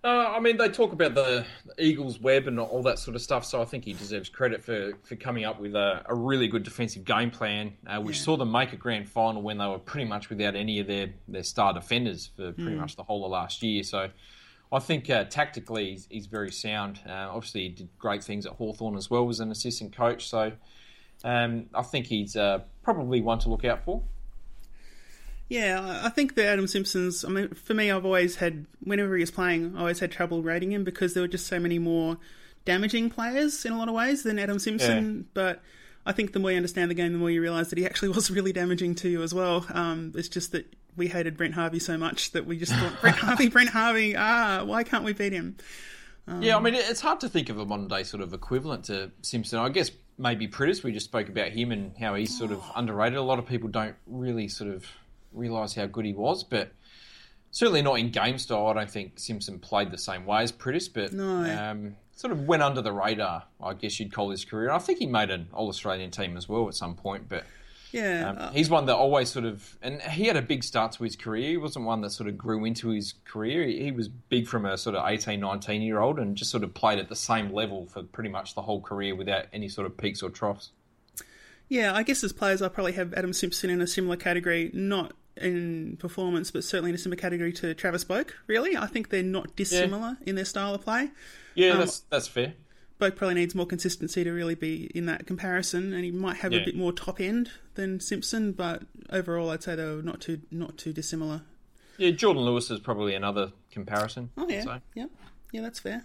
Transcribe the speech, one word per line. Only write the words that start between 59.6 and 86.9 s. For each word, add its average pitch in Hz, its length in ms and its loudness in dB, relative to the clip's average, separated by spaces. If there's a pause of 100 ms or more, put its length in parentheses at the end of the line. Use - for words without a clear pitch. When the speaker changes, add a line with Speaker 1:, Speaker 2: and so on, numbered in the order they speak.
Speaker 1:
the 87 60 -10
same 92 280 -6
way 107 160 4
as 117 100 0
Priddis, 156 400 -4
but 104 220 -4
Speaker 2:
No. 190 300 0 (280)
Speaker 1:
um, 104 240 -8 (200)
sort 240 180 -4
of 143 140 -2
went 156 160 6
under 135 180 2
the 107 100 0
radar, 101 520 0 (200)
I 95 120 -4
guess 101 240 -6
you'd 101 120 -6
call 101 200 -2
his 92 120 -6
career. 113 280 -2
I 170 80 4
think 359 200 2
he 233 60 -2
made 110 240 2
an 87 240 -4
All-Australian 95 580 -4
team 87 240 -6
as 87 140 -12
well 110 180 2
at 87 60 -8
some 85 220 -6
point, 98 340 -8
but 87 160 -6 (460)
Speaker 2:
Yeah, 185 400 -2
Speaker 1:
um, 95 80 -6
Speaker 2:
uh, - 140 -6
Speaker 1:
he's 151 180 4
one 147 160 6
that 123 80 8
always 135 340 6
sort 117 160 -4
of, 104 380 -8
and 139 180 -6
he 160 240 0
had 220 100 6
a 139 60 4
big 123 220 0
start 113 300 0
to 120 100 -6
his 110 120 -4
career. 117 360 -4
He 175 60 2
wasn't 147 280 -4
one 113 160 0
that 104 80 -4
sort 104 180 -6
of 104 80 -4
grew 110 300 -2
into 113 240 -2
his 104 240 -2 (100)
career. 127 440 -2
He, 117 160 -2
he 143 80 -2
was 113 180 -2
big - 380 0
from 107 180 -2
a 95 140 -2
sort 107 160 -2
of 80 120 0
eighteen, 104 340 -2
nineteen-year-old 107 760 0
and 101 180 0
just - 140 -4
sort 110 140 0
of 90 100 -6
played 107 240 4
at 92 100 -4
the 107 80 -10
same 107 380 0
level 98 320 -4
for 95 160 -12
pretty 104 280 -8
much 95 260 -8
the 98 80 -4
whole 101 180 -2
career 98 340 -4
without 95 380 -2
any 104 160 -6
sort 98 160 -4
of 90 100 -6
peaks 101 280 -4
or 90 80 -6
troughs. 101 400 -4 (960)
Speaker 2:
Yeah, 220 280 2
I 214 60 4
guess 262 220 2
as 196 100 -2
players, 190 300 2
I 185 40 2
probably 180 260 0
have 180 200 -2
Adam 185 180 0
Simpson - 380 0
in 180 100 2
a 175 80 4
similar 180 280 0
category, 175 580 2
not 190 400 0 (240)
in 170 600 -2
performance, 175 520 -2
but - 120 -4
certainly 175 260 0
in 175 60 0